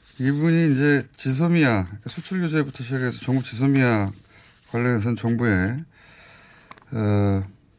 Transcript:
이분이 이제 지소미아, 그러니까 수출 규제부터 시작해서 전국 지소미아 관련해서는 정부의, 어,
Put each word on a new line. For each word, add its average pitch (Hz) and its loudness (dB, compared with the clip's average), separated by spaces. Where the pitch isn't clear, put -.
이분이 151 2
이제 139 2
지소미아, 135 2
그러니까 101 -12
수출 185 -8
규제부터 151 -2
시작해서 123 -4
전국 131 -2
지소미아 120 2
관련해서는 120 0
정부의, 117 0
어, 101 0